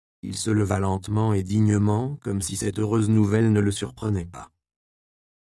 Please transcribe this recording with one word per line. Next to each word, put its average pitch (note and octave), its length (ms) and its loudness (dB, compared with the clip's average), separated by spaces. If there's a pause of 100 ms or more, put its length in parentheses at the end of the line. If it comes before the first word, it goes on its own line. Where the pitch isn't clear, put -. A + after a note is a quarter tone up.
(220)
Il G2 120 -8
se G#2+ 160 -4
leva G2+ 280 2
lentement G#2 560 0
et G2 80 0
dignement, G#2 800 2
comme G2+ 180 -4
si F#2+ 160 -6
cette G2+ 220 -4
heureuse G#2+ 320 0
nouvelle A2 420 4
ne G#2 80 4
le G2+ 100 2
surprenait G2+ 540 -4
pas. - 260 -16 (1040)